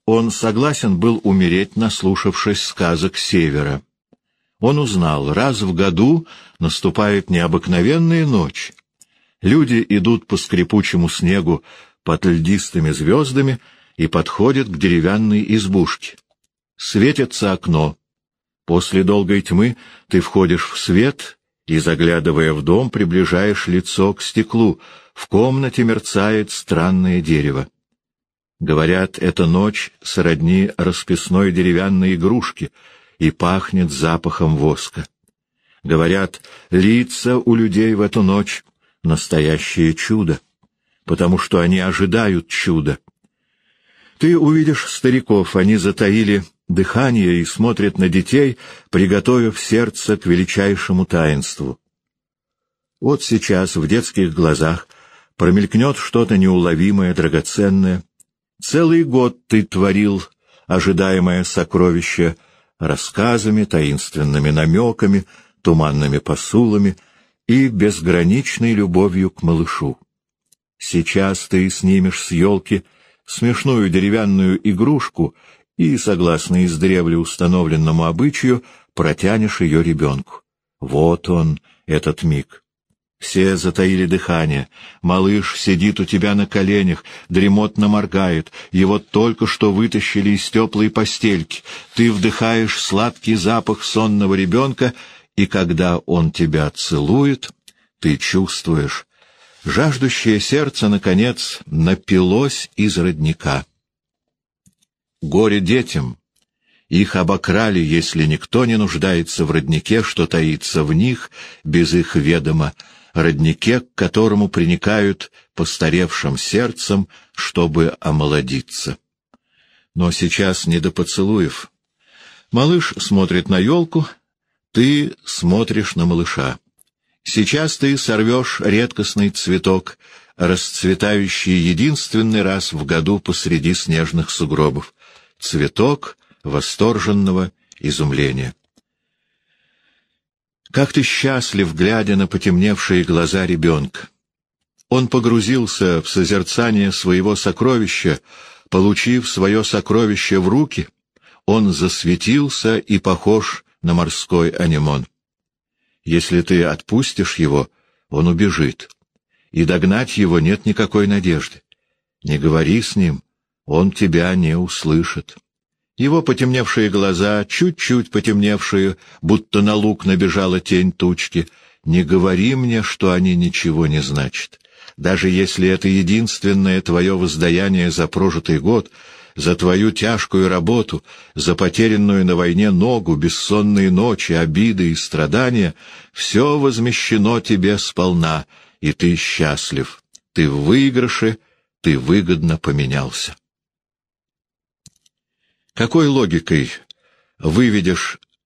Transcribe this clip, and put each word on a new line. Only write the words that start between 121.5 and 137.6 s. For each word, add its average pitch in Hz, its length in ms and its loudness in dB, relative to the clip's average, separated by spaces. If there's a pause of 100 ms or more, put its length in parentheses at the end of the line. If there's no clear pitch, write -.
Малыш 160 480 2
смотрит 92 500 0
на 95 100 2
ёлку, 160 480 0 (640)
ты 143 420 2 (100)
смотришь 104 720 -2
на 85 80 0
малыша. 82 540 -2 (640)
Сейчас 147 560 -2
ты 139 180 0
сорвёшь 117 640 -2
редкостный 104 680 0
цветок, 92 680 -2 (380)
расцветающий 92 1200 -2
единственный 110 840 0
раз 95 300 -4
в 73 120 -8
году 82 360 0
посреди 85 520 -2
снежных 80 580 -2
сугробов. 73 640 -2 (460)
Цветок 131 800 -2 (240)
восторженного 95 1080 -2 (260)